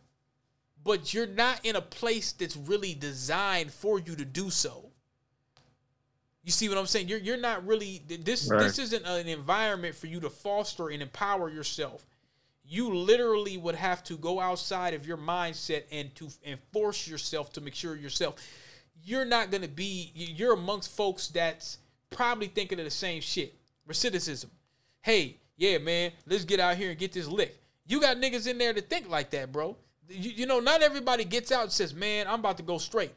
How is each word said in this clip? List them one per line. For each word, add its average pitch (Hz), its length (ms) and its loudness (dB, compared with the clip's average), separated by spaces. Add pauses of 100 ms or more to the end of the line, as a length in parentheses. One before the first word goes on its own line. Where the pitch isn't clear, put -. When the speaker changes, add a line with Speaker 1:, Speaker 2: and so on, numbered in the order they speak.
(800)
Speaker 1:
but 170 320 2
you're 226 140 0
not 233 380 2
in 220 100 0
a 185 60 0
place 226 500 -2
that's - 240 -6
really 180 380 -2
designed 147 800 0
for 202 280 0
you 165 160 -8
to 143 100 -4
do 156 240 -4
so. - 420 -2 (1500)
You 175 80 -2
see 214 180 4
what 196 80 0
I'm 196 80 2
saying? 185 240 0
You're, 220 100 -2
you're 214 180 -2
not 226 300 -2
really, 202 400 0
th-, 170 160 -10
this, 196 260 0
Speaker 2:
Right. 107 120 8
Speaker 1:
this - 180 4
isn't 214 260 -2
an 175 220 -2
environment 170 680 0
for - 120 -12
you 170 140 -8
to 147 80 -4
foster 202 600 -4
and 147 120 -6
empower 185 480 -2
yourself. 151 560 -6 (600)
You 202 280 -2
literally 208 600 4
would 170 180 -2
have 180 300 0
to 170 120 -8
go 170 220 -2
outside 180 560 0
of 143 100 -8
your 165 120 -6
mindset 160 760 -2
and 143 240 -8
to, 156 140 -14 (140)
and 139 160 -10 (140)
force 208 340 0
yourself 151 460 -6
to 156 80 -10
mature 156 340 -8
yourself. 147 400 -2 (680)
You're 247 220 0
not 233 260 4
gonna 190 160 0
be, 175 480 -6
y-, 165 200 -8
you're 233 180 6
amongst 190 420 -2
folks 190 320 0
that's 165 500 -2 (320)
probably 240 380 0
thinking 190 320 -2
of 160 60 -6
the 147 60 -6
same 170 300 -2
shit. - 320 -4 (340)
Recidivism. 165 600 -2 (540)
"Hey, 196 360 4 (200)
yeah, 180 200 4
man, 170 340 0 (140)
let's 190 180 0
get 185 160 2
out 180 160 6
here 190 140 -2
and 165 80 -6
get 185 140 -4
this 175 160 -4
lick." 180 280 0 (300)
You 254 160 2
got 262 160 8
niggas 247 300 0
in 247 100 -2
there 240 160 2
that 208 160 -4
think 330 200 -2
like 151 220 0
that, 135 200 -4
bro. 156 260 -2 (320)
You, 190 220 -6
you 226 160 -2
know, 262 120 4
not 294 220 6
everybody 262 420 4
gets 226 280 -2
out 254 120 4
and 196 80 -4
says, 160 220 0
"Man, 208 340 -2
I'm 220 120 0
about 196 180 0
to 170 60 -10
go 165 160 -2
straight." 202 380 -2